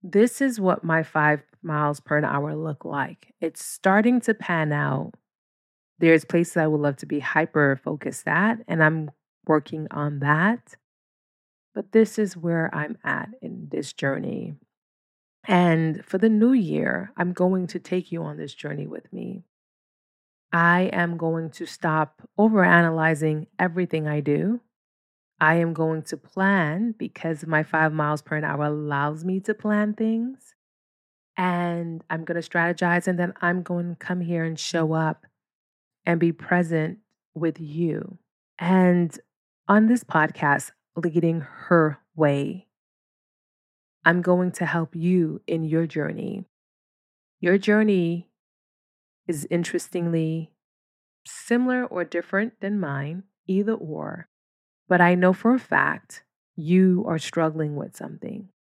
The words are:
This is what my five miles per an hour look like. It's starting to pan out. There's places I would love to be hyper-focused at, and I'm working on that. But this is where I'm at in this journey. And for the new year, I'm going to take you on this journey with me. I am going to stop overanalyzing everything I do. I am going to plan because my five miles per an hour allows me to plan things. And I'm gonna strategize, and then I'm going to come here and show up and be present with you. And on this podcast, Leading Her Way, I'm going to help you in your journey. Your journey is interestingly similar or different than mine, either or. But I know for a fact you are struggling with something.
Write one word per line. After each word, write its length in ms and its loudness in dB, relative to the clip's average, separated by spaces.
This 380 2
is 200 -2
what 220 0
my 220 0
five 400 2
miles 380 -2
per 180 0
an 60 0
hour 320 -2
look 280 -8
like. 560 -8
It's 240 -6
starting 580 2
to 120 0
pan 380 -2
out. 400 -2
There's 240 6
places 320 0
I 100 2
would 140 0
love 160 0
to 100 -14
be 140 -4
hyper-focused 1040 -2
at, 400 0
and 160 0
I'm 280 2
working 440 -2
on 300 -6
that. 560 0
But 180 -8
this 260 4
is 180 -2
where 380 -2
I'm 300 -6
at 240 -4
in 280 -12
this 220 -8
journey. 600 -6
And 600 2
for 140 -6
the 100 4
new 240 4
year, 640 0
I'm 160 -2
going 360 0
to 100 -8
take 320 -6
you 120 -6
on 160 -10
this 160 -12
journey 320 -8
with 260 -14
me. 320 -12
I 400 4
am 240 -2
going 340 -4
to 160 -12
stop 560 -2
overanalyzing 1080 4
everything 500 -2
I 120 -2
do. 400 0
I 180 4
am 180 0
going 300 -2
to 120 -10
plan 840 0
because 480 -6
my 160 2
five 300 2
miles 280 -2
per 160 -8
an 80 -4
hour 200 -2
allows 600 -4
me 160 -2
to 140 -4
plan 400 -2
things. 600 -4
And 720 -2
I'm 140 -6
gonna 160 -4
strategize, 640 0
and 120 0
then 220 -2
I'm 220 0
going 280 -4
to 60 -10
come 260 -6
here 220 -2
and 140 -6
show 340 -2
up 340 -2
and 140 2
be 140 2
present 640 -2
with 260 -4
you. 580 -6
And 580 4
on 180 6
this 160 2
podcast, 720 0
Leading 440 0
Her 580 0
Way, 500 0
I'm 180 4
going 300 2
to 140 -4
help 300 -4
you 500 0
in 160 -2
your 240 0
journey. 600 -6
Your 200 2
journey 680 2
is 240 -6
interestingly 1000 -4
similar 580 -2
or 200 -4
different 560 -4
than 200 -4
mine, 440 -6
either 280 0
or. 540 -10
But 140 6
I 120 6
know 200 4
for 200 2
a 40 2
fact 640 -2
you 500 4
are 120 -2
struggling 580 -2
with 180 -8
something. 540 -12